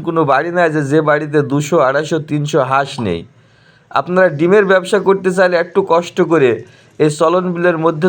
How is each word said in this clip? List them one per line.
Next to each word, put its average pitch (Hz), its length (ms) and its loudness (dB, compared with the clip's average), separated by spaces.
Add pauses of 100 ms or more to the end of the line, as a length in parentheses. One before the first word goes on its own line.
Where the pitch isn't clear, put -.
কোনো 165 140 0 (100)
বাড়ি 151 260 0
নাই 170 180 2
যে, 156 60 0 (100)
যে 156 80 2 (100)
বাড়িতে 147 300 0 (120)
দুশো, 147 260 0 (100)
আড়াইশো, 143 300 -2 (120)
তিনশো 147 300 -2 (120)
হাঁস 135 200 -2 (160)
নেই। 85 140 -4 (760)
আপনারা 180 280 2 (120)
ডিমের 190 320 4
ব্যবসা 190 360 0
করতে 190 300 2
চাইলে 180 260 2
একটু 175 160 -4 (120)
কষ্ট 175 260 -2 (140)
করে 143 200 4 (520)
এই 156 160 2
চলন 170 340 2
বিলের 175 320 0
মধ্যে 165 240 0